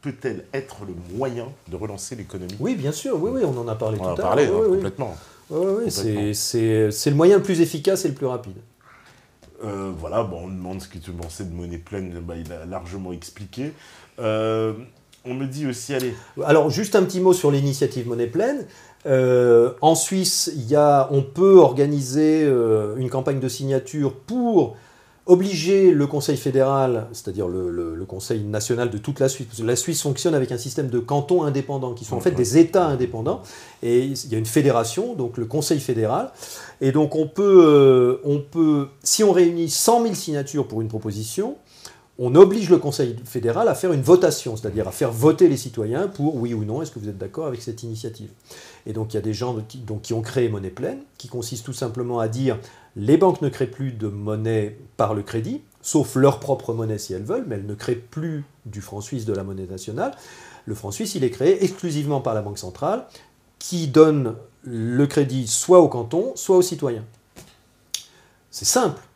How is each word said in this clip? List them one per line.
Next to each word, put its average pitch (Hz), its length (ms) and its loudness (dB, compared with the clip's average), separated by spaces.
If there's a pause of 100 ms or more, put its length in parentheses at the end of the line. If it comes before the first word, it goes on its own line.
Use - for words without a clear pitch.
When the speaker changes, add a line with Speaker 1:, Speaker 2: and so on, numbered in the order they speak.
Speaker 1:
peut-elle 131 440 -8 (100)
être 135 220 -10 (100)
le 92 80 -12 (220)
moyen 120 300 -6 (200)
de 82 80 -14
relancer 101 400 -10
l'économie ? 92 460 -12
Speaker 2:
Oui, 220 160 -4
bien 147 160 -4
sûr, 220 280 -6
oui, 214 140 -2
oui, 262 100 -2
on 131 140 -4
en 120 80 -6
a 110 80 -4
parlé 110 240 -4
Speaker 1:
On 92 60 -6
Speaker 2:
tout - 20 -2
Speaker 1:
en 90 40 -2
a - 20 -2
Speaker 2:
à 85 40 -4
l'heure. - 120 -4
Speaker 1:
parlé, 127 180 4
Speaker 2:
Oui, 190 60 0
Speaker 1:
hein, 208 80 0
Speaker 2:
oui, 220 80 2
oui. 185 80 2
Speaker 1:
complètement. 143 400 -6 (340)
Speaker 2:
Oui, 151 100 -4
oui, 190 120 -2 (140)
oui, 190 40 -2
c'est, - 120 -6
Speaker 1:
Complètement. 104 320 -2
Speaker 2:
c'est, 110 580 0
c'est - 180 -2
le 143 60 2
moyen 185 220 6
le 185 40 2
plus 185 180 0
efficace 170 440 0
et 165 40 0
le 139 60 -4
plus 139 120 -6
rapide. 110 280 -8 (1080)
Speaker 1:
Euh, 98 340 -8
voilà, 82 240 -4
bon, 87 220 -8
on - 20 -12
me 95 100 -10
demande 92 240 -10
ce - 60 -16
que 92 120 -18
tu 80 120 -16
pensais 85 320 -12
de 87 100 -10
monnaie 85 260 -10
pleine, 90 420 -10
bah, 85 160 -12
il 82 160 -12
a 80 120 -14
largement 90 480 -12
expliqué. 104 600 -12 (480)
Euh, 110 520 -2 (520)
on 127 100 -8
me 135 120 -6
dit 139 200 -6
aussi, 127 280 -8
allez. 127 200 -4 (320)
Speaker 2:
Alors, 151 240 4
juste 202 240 -4
un 196 80 6
petit 185 160 -2
mot 185 140 4
sur 165 180 2
l'initiative 139 560 -2
monnaie 120 220 -4
pleine. 220 380 -2 (400)
Euh, 123 720 6
en 160 160 6
Suisse, - 580 -2
il 131 140 -6
y 143 80 2
a, 143 340 4
on 139 120 2
peut 190 360 8
organiser, 143 840 4
euh, 110 540 2
une 127 120 -4
campagne 135 300 -2
de 131 80 -4
signature 135 640 -4
pour 220 640 0 (520)
obliger 185 640 6
le 143 140 2
Conseil 143 320 -2
fédéral, 131 720 2
c'est-à-dire 98 360 -6
le, 90 220 -4
le, 85 240 -6
le 90 120 -10
Conseil 95 380 -6
national 110 440 -2
de 110 80 -6
toute 139 240 -6
la 135 80 2
Suisse, 135 180 -6
parce 113 140 -14
que 110 60 -4
la 120 100 0
Suisse 151 240 -4
fonctionne 151 340 -2
avec 131 180 0
un 123 60 -6
système 135 300 -6
de 120 100 -2
cantons 143 460 0
indépendants, 135 480 -4
qui 113 140 -14
sont 123 100 -6
en 120 40 -4
fait 185 100 2
Speaker 1:
Mhm. - 60 -4
Speaker 2:
des 123 220 2
États 165 280 4
indépendants, 127 560 -2 (400)
et 120 240 4
il 139 260 -6
y - 20 -2
a 110 40 0
une 113 80 -2
fédération, 139 680 0
donc 123 220 -6
le 120 80 -4
Conseil 143 360 -2
fédéral, 123 520 -2 (480)
et 135 120 0
donc 151 220 0
on 156 140 0
peut, 190 380 8
euh, 131 580 8
on 143 160 0
peut, 147 480 0 (140)
si - 200 0
on 202 100 6
réunit 170 360 4
cent 233 320 2
mille 220 160 0
signatures 143 500 -4
pour 110 140 -6
une 110 80 -4
proposition, 110 680 -6 (640)
on 123 140 0
oblige 190 340 8
le 175 100 8
Conseil 135 360 -2 (100)
fédéral 127 440 -2
à 156 80 2
faire 180 160 -2
une 139 100 0
votation, 156 540 4
c'est-à-dire 107 320 -4
à - 20 -8
faire 120 220 -2
voter 151 360 4
les 143 100 2
citoyens 123 500 -4
pour 156 280 -2
oui 120 160 -4
ou 110 120 -4
non, 117 180 -6
est-ce 151 80 -10
que - 80 -14
vous 104 100 -10
êtes 95 100 -12
d'accord 98 280 -8
avec 123 160 -8
cette 113 220 -12
initiative ? 110 460 -12 (560)
Et 110 60 -10
donc 110 200 -6
il 110 40 -6
y 104 40 -2
a - 20 -10
des 110 120 -4
gens 123 220 -6 (120)
qui, 135 100 -18
donc, 107 240 -10
qui 117 120 -6
ont 113 80 -4
créé 117 260 -2
Monnaie 98 220 -6
Pleine, 269 280 -10 (180)
qui - 120 -20
consiste 120 380 -10
tout 135 60 -10
simplement 120 460 -6
à 110 80 0
dire 117 320 -2 (380)
les 107 200 4
banques 180 240 4
ne 147 80 -2
créent 123 220 -4
plus 135 220 -8
de 110 160 -6
monnaie 107 680 -4 (200)
par 110 180 0
le 101 80 -6
crédit, 139 380 -6 (200)
sauf - 360 -2
leur 135 240 4
propre 135 340 -4
monnaie 110 240 -4
si - 160 -10
elles 95 80 -8
veulent, 214 240 -6
mais 120 80 -8
elles 101 120 -8
ne 104 80 -8
créent 120 200 -4
plus 156 500 -8 (220)
du 104 140 -12
franc 101 200 -14
suisse 113 240 -10
de 110 80 -4
la 95 120 -6
monnaie 95 260 -10
nationale. 113 400 -8 (560)
Le 110 80 -8
franc 104 160 -10
suisse, - 240 -8
il 156 80 -2
est 123 80 0
créé 185 320 2
exclusivement 151 580 -4
par 113 140 -4
la 107 80 -2
Banque 101 160 -10
centrale, 170 480 -6 (540)
qui 170 260 -6
donne 147 480 6 (300)
le 120 420 0
crédit 131 400 -2
soit 180 340 6
au 151 80 8
canton, 147 460 -4
soit - 220 0
aux 180 60 6
citoyens. 143 420 -4 (1500)
C'est - 140 -14
simple. 220 360 0 (160)